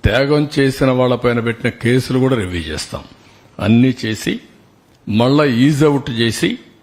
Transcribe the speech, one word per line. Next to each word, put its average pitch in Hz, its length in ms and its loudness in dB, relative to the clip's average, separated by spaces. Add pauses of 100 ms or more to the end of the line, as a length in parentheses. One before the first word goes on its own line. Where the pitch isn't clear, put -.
త్యాగం 139 440 2 (100)
చేసిన 135 320 2
వాళ్ళపైన 123 500 0
పెట్టిన 113 280 -4 (140)
కేసులు 127 360 0
కూడా 131 180 2
రివ్యూ 90 260 -4
చేస్తాం. 78 400 -10 (560)
అన్నీ 117 320 4 (140)
చేసి 110 300 -4 (720)
మళ్ళా 127 380 2 (200)
ఈజ్ 147 200 2
అవుట్ 143 260 0
చేసి 117 400 -2 (320)